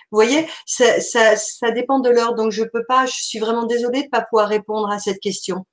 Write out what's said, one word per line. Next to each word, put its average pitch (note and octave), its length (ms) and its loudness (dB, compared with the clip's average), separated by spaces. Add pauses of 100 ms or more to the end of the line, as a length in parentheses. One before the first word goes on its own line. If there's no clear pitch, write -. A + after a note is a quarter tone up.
(100)
Vous G#3+ 60 -6
voyez, C4+ 300 4 (200)
ça, A3+ 340 2
ça, A3 360 4
ça - 340 -4
dépend B3+ 300 0
de A#3+ 100 2
l'heure. A#3 240 2
Donc, A3 160 0
je G#3+ 140 -4
peux A#3 200 -6
pas, B3+ 220 2
je - 160 -6
suis - 160 -6
vraiment A3+ 280 -2
désolée A#3+ 360 -2
de C#4+ 60 -12
pas A3+ 140 0
pouvoir G#3+ 260 2
répondre G#3+ 420 -2
à G#3 80 -4
cette G3 220 -4
question F#3+ 520 -6